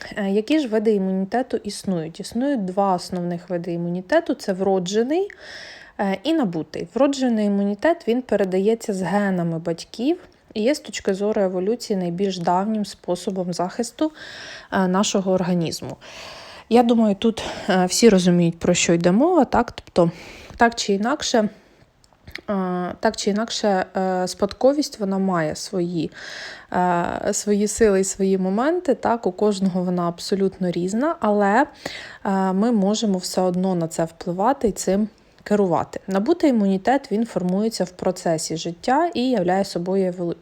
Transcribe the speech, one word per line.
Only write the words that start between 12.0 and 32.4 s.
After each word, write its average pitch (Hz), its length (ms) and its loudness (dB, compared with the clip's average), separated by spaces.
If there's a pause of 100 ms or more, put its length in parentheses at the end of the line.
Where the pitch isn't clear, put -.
давнім 196 460 0
способом 185 680 -4
захисту, 233 600 -4 (600)
е, 190 160 2
нашого 190 440 2
організму. 175 640 -2 (720)
Я 233 140 8
думаю, 226 320 4
тут, 226 280 0 (260)
е, 185 180 4
всі 233 220 6
розуміють, 175 500 6
про 175 160 2
що - 180 2
йде 170 200 4
мова, 311 320 6
так? - 280 0
Тобто, - 380 2 (460)
так 233 180 4
чи - 180 -2
інакше, 214 560 0 (1000)
е, 180 500 -2
так - 160 0
чи - 140 -2
інакше, 202 560 0 (100)
е, 185 320 0
спадковість, 262 720 0
вона 196 180 -2
має 180 380 0
свої, 175 540 -4 (640)
е, 180 600 0
свої 208 360 0
сили 202 320 4
і 196 40 0
свої 190 340 0
моменти, 247 560 0
так? 226 320 -2
У 180 60 0
кожного 190 500 0
вона 175 260 -2
абсолютно 190 640 -2
різна, 214 500 -2
але, 208 460 4 (580)
е, 190 280 0